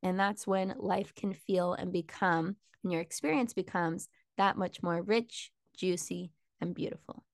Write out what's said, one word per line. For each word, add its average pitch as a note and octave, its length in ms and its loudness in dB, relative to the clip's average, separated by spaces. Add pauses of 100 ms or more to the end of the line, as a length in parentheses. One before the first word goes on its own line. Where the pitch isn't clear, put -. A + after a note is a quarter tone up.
And F#3 160 2
that's G3+ 260 0
when F#3+ 320 2
life G3 380 -2
can G3 180 -2
feel F3+ 400 2
and F#3 200 -4
become, F3 640 2 (260)
and F#3 80 0
your E3 80 2
experience C4 540 0
becomes E3+ 560 0 (280)
that G3 200 4
much F#3 260 -2
more E3+ 180 2
rich, A3+ 480 0 (280)
juicy, F3+ 560 -2 (260)
and E3+ 160 -4
beautiful. - 480 -8 (100)